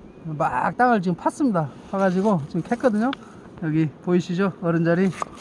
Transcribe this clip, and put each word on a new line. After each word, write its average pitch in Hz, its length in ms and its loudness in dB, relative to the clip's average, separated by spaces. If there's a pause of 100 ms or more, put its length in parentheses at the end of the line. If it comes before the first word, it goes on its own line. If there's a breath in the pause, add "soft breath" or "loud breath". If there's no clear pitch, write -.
(240)
막 151 520 -2
땅을 240 260 4
지금 175 140 0
팠습니다. 226 520 0 (220)
파가지고 190 580 2
지금 165 140 -4
캤거든요. 240 480 0 (540 loud breath)
여기 156 240 2 (160)
보이시죠? 180 480 0 (100)
어른 170 220 0
자리. 170 260 2 (300)